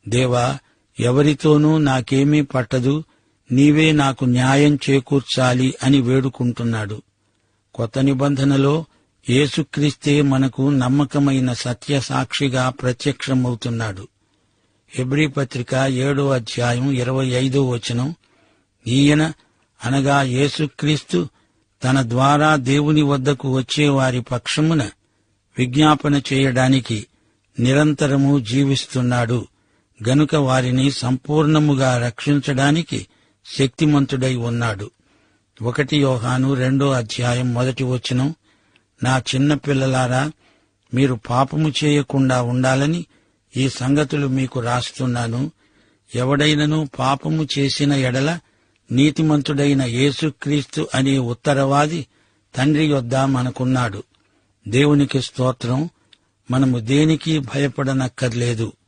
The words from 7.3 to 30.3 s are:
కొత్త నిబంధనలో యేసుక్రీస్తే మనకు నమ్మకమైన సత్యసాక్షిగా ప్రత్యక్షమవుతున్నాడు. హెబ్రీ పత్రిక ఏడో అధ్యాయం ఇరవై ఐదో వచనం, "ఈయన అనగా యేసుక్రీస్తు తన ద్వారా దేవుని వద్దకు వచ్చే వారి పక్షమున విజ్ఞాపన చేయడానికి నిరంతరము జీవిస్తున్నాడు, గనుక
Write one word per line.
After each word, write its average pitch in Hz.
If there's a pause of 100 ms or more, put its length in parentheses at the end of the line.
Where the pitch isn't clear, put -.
కొత్త 120
నిబంధనలో 139 (440)
యేసుక్రీస్తే 143
మనకు 135
నమ్మకమైన 135
సత్యసాక్షిగా 131
ప్రత్యక్షమవుతున్నాడు. 123 (840)
హెబ్రీ 139
పత్రిక 135
ఏడో 135
అధ్యాయం 120
ఇరవై 131
ఐదో 127
వచనం, 123 (720)
"ఈయన 147 (520)
అనగా 139
యేసుక్రీస్తు 147 (560)
తన 131
ద్వారా 139
దేవుని 147
వద్దకు 139
వచ్చే 147
వారి 131
పక్షమున 139 (680)
విజ్ఞాపన 143 (120)
చేయడానికి 131 (540)
నిరంతరము 139
జీవిస్తున్నాడు, 123 (640)
గనుక 147